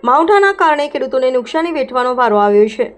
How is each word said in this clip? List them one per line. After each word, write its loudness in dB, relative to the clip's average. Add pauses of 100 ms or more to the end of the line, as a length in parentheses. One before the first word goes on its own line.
માવઠાના 2
કારણે 0
ખેડૂતોને -2
નુકસાની -4
વેઠવાનો -4
વારો 2
આવ્યો 4
છે. -6